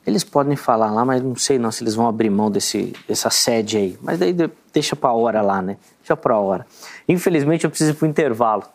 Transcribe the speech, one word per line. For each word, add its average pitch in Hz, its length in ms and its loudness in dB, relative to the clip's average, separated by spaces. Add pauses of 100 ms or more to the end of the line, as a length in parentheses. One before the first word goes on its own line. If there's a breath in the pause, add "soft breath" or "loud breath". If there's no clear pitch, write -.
Eles 202 180 0
podem 139 340 0
falar 110 340 0
lá, 113 140 0
mas 131 160 0
não 131 140 -4
sei - 220 0
não 113 140 -2
se - 100 -8
eles 113 140 -2
vão 117 120 2
abrir 113 220 0
mão 104 220 2
desse, 98 420 -2 (140)
dessa 110 220 -2
sede 110 480 0
aí. 95 240 -2
Mas 156 180 -4
daí 180 140 0
de-, 170 160 0 (240)
deixa 147 240 0
pra 127 160 2
hora 113 280 2
lá, 98 200 0
né? 95 160 -6 (220 soft breath)
Deixa 156 180 -2
pra 120 200 2
hora. 98 300 0 (400 loud breath)
Infelizmente, 165 560 2
eu 160 60 2
preciso 151 220 0
ir - 20 2
pro 160 120 -2
intervalo. 120 580 2 (120)